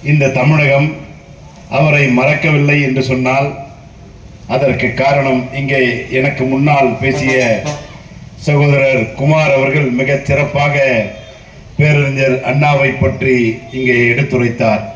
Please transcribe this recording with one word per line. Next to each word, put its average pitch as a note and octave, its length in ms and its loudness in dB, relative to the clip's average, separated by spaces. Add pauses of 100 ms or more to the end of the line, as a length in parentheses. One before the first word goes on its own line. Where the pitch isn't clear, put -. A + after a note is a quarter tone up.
(100)
இந்த C#3 280 2
தமிழகம் D3 500 2 (880)
அவரை D3 260 4 (160)
மறக்கவில்லை D3 680 2
என்று C3 240 0
சொன்னால் C3 380 0 (1040)
அதற்கு A2+ 340 0 (140)
காரணம் C3+ 400 2 (160)
இங்கே C3+ 200 -2 (400)
எனக்கு C#3 240 -2 (100)
முன்னால் C#3 360 2 (140)
பேசிய C3 340 0 (1080)
சகோதரர் C#3 580 2 (140)
குமார் D3+ 380 2
அவர்கள் C#3 300 0 (140)
மிகச் C#3 280 -2
சிறப்பாக C#3+ 460 0 (1040)
பேரறிஞர் C3+ 560 2 (160)
அண்ணாவை C#3+ 400 2 (120)
பற்றி - 340 0 (420)
இங்கே B2+ 160 0 (160)
எடுத்துரைத்தார். A#2 720 0 (140)